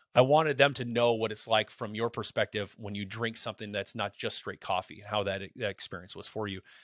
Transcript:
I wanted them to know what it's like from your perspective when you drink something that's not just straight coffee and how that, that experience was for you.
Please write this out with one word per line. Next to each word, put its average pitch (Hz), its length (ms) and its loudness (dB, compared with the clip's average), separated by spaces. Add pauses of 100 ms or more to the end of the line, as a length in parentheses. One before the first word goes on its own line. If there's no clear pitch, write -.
(160)
I 123 60 10
wanted 147 360 6
them 143 180 6
to 127 100 -4
know 120 280 4
what 110 180 2
it's - 160 -6
like 107 220 4
from 107 240 -8
your 113 160 -2
perspective 104 680 -2
when 101 160 -8
you 101 100 -4
drink 113 320 -6
something 110 340 -6
that's 101 220 -4
not 101 220 -4
just - 220 -6
straight - 240 -10
coffee 90 400 -4
and 101 60 -20
how 104 160 0
that, 98 180 -2 (160)
that 110 120 -2
experience 90 460 -8
was 92 120 -12
for 107 200 -6
you. 92 140 -6 (220)